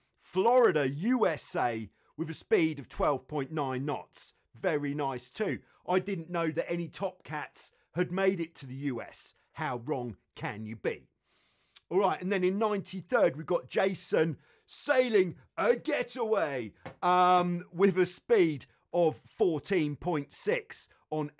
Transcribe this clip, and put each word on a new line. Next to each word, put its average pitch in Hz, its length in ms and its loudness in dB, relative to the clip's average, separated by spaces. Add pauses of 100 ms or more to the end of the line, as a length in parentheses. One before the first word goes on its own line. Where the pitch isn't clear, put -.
(200)
Florida, 196 680 4
U 208 380 0
S 165 300 -4
A, 117 340 -2 (260)
with 156 140 -4
a 156 40 -6
speed 160 440 0
of 131 100 -12
twelve 151 380 0
point 143 240 -4
nine 139 340 -2
knots. 117 500 -6 (200)
Very 143 400 -2
nice 135 360 -4
too. 170 280 -4 (300)
I 185 100 2
didn't 170 320 -6
know 170 200 0
that 160 200 -2
any 175 160 -2
Top - 380 -8
Cats - 480 -12 (220)
had 180 180 -2
made 196 260 2
it 165 160 -6
to 139 120 -16
the 127 80 -10
U 135 280 -4
S. - 320 -14 (180)
How 139 320 -4
wrong 123 320 -4 (200)
can 110 280 -8
you 110 120 -10
be? 104 320 -6 (840)
All 175 80 0
right, 185 240 2
and 185 80 -2
then 190 140 0
in 190 120 2
ninety-third, 208 800 0
we've 147 100 -12
got 175 220 0
Jason 175 680 0 (280)
sailing 240 720 2 (240)
a 208 160 4
getaway, 214 1000 -2 (300)
um, 180 720 4
with 180 260 4
a 180 80 4
speed 175 600 2 (260)
of 170 340 2
fourteen 160 680 0
point 151 360 -4
six - 560 -4 (220)
on 151 300 -4